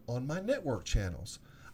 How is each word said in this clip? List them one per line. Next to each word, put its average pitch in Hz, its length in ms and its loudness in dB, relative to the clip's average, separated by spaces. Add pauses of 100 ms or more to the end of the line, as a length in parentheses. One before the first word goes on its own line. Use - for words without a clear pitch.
on 123 180 0
my 160 140 0
network 190 440 0
channels. 92 540 2 (360)